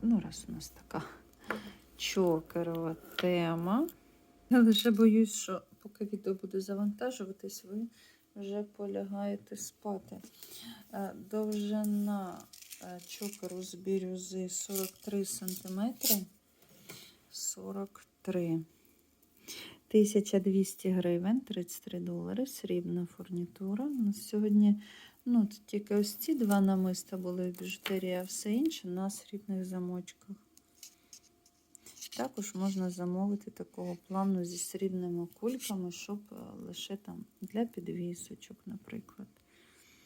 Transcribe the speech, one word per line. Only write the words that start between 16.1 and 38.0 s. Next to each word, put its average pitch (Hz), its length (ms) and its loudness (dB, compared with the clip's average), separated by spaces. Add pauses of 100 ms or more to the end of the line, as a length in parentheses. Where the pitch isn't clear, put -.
Сорок 196 760 -8 (160)
три. 170 380 2 (1300)
Тисяча 208 520 6
двісті 190 500 2
гривень, 185 520 2
тридцять 185 420 -8
три 175 160 -8
долари, 175 480 -2
срібна 175 580 -2
фурнітура. 185 800 -4
У 269 180 0
нас 202 240 0
сьогодні, 208 540 6 (440)
ну, 233 200 6
тут - 200 -6
тільки 208 300 -2
ось 208 200 2
ці 320 200 0
два 202 260 4
намиста 190 560 2
були 180 320 -2
в 175 100 -8
біжутерії, 185 540 -4
а 180 100 -2
все 208 300 -4
інше 285 340 0
на 185 220 -2
срібних 196 560 -6
замочках. 180 720 -8 (1800)
Також 226 360 -4
можна 190 340 0
замовити 180 600 -2
такого 180 460 -8 (100)
плану 190 380 2
зі 175 120 -6
срібними 180 680 -2 (120)
кульками, 208 520 -4
щоб, 208 280 -8 (120)
е, - 40 -16 (320)
лише 185 300 -8
там 175 280 -12 (160)
для 214 240 0
підвісочок, 175 1000 -8